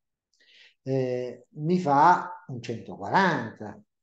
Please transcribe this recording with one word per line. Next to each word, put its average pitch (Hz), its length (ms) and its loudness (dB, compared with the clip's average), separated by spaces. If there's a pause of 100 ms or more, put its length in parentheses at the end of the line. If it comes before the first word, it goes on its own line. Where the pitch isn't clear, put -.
(840)
Eh, 127 680 -4
mi 156 280 0
fa 147 720 4
un 123 120 -12
centoquaranta. 110 1200 -4 (220)